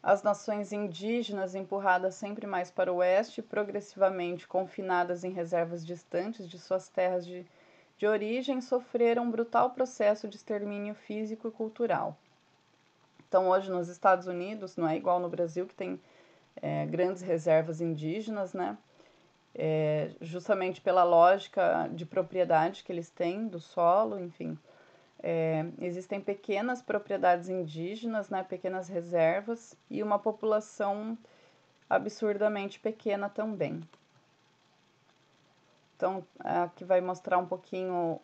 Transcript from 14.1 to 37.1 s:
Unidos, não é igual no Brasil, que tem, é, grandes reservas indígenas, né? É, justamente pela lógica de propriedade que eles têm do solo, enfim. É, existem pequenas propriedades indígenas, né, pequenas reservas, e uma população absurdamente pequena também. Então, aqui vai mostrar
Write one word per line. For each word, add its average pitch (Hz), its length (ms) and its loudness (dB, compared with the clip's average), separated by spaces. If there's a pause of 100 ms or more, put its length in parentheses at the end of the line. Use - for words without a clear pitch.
Unidos, 185 480 -8
não 165 140 0
é 160 80 0
igual 175 240 0
no 175 80 -4
Brasil, 170 360 -4
que - 80 -20
tem, 185 240 -8 (600)
é, 76 280 -4
grandes 180 360 -2
reservas 160 580 2
indígenas, 180 720 -4
né? 196 240 2 (760)
É, 156 540 2 (100)
justamente 180 640 -2
pela 180 220 6
lógica 175 920 6
de 165 140 -8
propriedade 175 760 2
que - 80 -12
eles 170 200 -6
têm 190 360 -4
do 170 120 -8
solo, 190 600 2
enfim. 165 380 -8 (600)
É, 160 440 0 (160)
existem 180 400 -6
pequenas 208 640 -4
propriedades 185 680 2
indígenas, 185 800 -4
né, 185 140 -4
pequenas 185 460 -6
reservas, 175 880 0 (140)
e 208 100 -4
uma 208 160 2
população 214 1000 -2 (720)
absurdamente 202 920 0
pequena 202 500 -2
também. 180 500 -4 (2250)
Então, 185 300 -2 (140)
aqui 175 440 -2
vai 185 160 4
mostrar 180 380 0